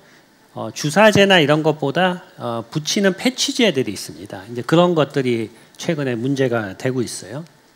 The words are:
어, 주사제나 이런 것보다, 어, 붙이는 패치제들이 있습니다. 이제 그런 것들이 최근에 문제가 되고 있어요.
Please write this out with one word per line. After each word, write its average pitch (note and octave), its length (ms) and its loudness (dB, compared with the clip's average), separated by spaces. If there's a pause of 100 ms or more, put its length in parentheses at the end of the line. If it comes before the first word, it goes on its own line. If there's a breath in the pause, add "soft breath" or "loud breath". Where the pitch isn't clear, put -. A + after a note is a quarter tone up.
(540 soft breath)
어, A2+ 180 -8
주사제나 G3 680 4
이런 D3+ 220 2
것보다, D#3+ 640 -2 (140)
어, A#2 320 -6
붙이는 F#3 460 0
패치제들이 F#3 760 -2
있습니다. F#2+ 600 -14
이제 A#2+ 100 -8
그런 F3 320 4
것들이 B2+ 560 0 (260 loud breath)
최근에 C#3+ 380 -4
문제가 A#2 640 -2
되고 B2+ 260 -4
있어요. A2 420 -10 (320)